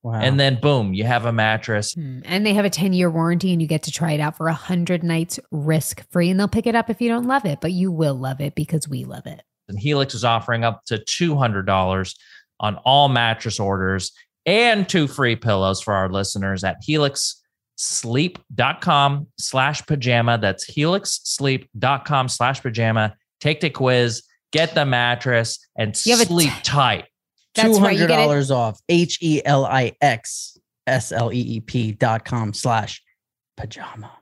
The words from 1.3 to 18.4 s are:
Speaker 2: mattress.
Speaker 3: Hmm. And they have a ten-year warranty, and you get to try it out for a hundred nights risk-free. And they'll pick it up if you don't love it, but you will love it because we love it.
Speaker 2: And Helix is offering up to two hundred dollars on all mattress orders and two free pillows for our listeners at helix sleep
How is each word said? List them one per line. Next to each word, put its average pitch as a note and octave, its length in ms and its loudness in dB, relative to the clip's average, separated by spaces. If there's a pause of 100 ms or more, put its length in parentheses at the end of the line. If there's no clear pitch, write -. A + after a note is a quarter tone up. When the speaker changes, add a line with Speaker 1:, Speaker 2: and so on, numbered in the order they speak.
Speaker 2:
mattress. A2 640 0
Speaker 3:
Hmm. C3+ 300 -10
And F#3+ 200 0
they G#3 100 4
have G3+ 100 4
a F#3+ 60 2
ten-year F3+ 380 2
warranty, E3+ 440 2
and E3 100 2
you D3+ 60 0
get D#3 160 -2
to D3+ 80 -8
try D#3+ 200 -2
it D3+ 80 0
out D3+ 160 -2
for D#3+ 120 -2
a E3 40 0
hundred F3 520 -2
nights E3 340 -2 (140)
risk-free. D#3 760 0
And F#3+ 120 2
they'll G3+ 80 0
pick A3+ 180 0
it A#3 80 0
up A3+ 160 0
if G#3 100 -4
you A#3+ 80 0
don't A#3+ 200 0
love C4 160 0
it, D3 160 -2
but E3 100 -2
you F#3 220 0
will D#3 240 0
love C3 240 -6
it D3 160 -4
because D3+ 320 -2
we B2+ 160 -6
love B2+ 220 -14
it. - 160 -16 (260)
Speaker 2:
And G2+ 100 -8
Helix C#3 340 0
is G2 120 -4
offering A#2 400 0
up A2+ 220 -2
to A2 120 -4
two D#3+ 380 -2
hundred G#2 300 0
dollars F#2+ 500 0 (440)
on G#2 240 -4
all C#3 240 6
mattress A#2 500 0
orders F#2+ 540 -2 (340)
and G#3 420 2
two D#3 200 2
free A#2+ 260 0
pillows F#2+ 480 0
for G#2+ 100 -4
our F#2+ 160 0
listeners G2 540 -4
at F#2 200 -2
helix D3 600 -2 (340)
sleep C#3 640 -4 (160)